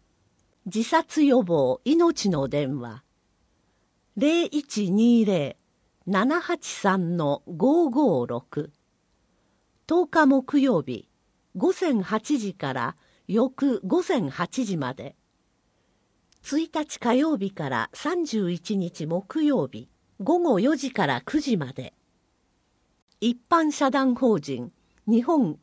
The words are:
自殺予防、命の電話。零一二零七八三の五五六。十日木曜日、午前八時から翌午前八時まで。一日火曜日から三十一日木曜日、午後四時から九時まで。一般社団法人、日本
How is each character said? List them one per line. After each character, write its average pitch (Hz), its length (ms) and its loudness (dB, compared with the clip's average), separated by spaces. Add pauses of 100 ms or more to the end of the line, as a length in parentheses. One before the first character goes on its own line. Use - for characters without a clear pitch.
(680)
自 214 180 -2
殺 320 400 0
予 262 180 6
防、 143 420 2
命 320 460 2
の 143 160 0
電 143 320 -2
話。 120 240 -12 (1120)
零 311 280 2
一 214 480 -4
二 226 320 4
零 175 320 -2 (500)
七 226 340 0
八 - 280 -6
三 185 480 -2
の 143 320 -2
五 269 420 2
五 220 340 2
六。 127 460 -8 (1160)
十 339 180 2
日 311 200 4
木 269 340 2
曜 233 220 2
日、 123 260 -10 (480)
午 302 220 0
前 269 240 0
八 214 360 -2
時 208 160 -6
か 139 180 -6
ら 127 240 -6 (300)
翌 254 580 0
午 269 220 0
前 214 240 -2
八 180 340 -4
時 196 120 -4
ま 131 180 -6
で。 123 220 -16 (1200)
一 320 320 -4
日 - 280 -6
火 233 140 2
曜 294 220 2
日 196 140 -4
か 147 180 -8
ら 117 240 -2
三 339 320 -4
十 208 280 -2
一 185 240 -6
日 170 300 -6
木 190 360 -4
曜 254 240 2
日、 113 220 -14 (320)
午 320 180 0
後 294 220 2
四 277 160 2
時 262 160 -6
か 185 140 0
ら 127 160 -2
九 - 180 -2
時 254 160 0
ま 143 160 -4
で。 - 220 -14 (1300)
一 240 160 0 (140)
般 320 220 2
社 277 180 0
団 269 240 2
法 233 240 2
人、 131 320 -8 (380)
日 233 160 4
本 247 380 2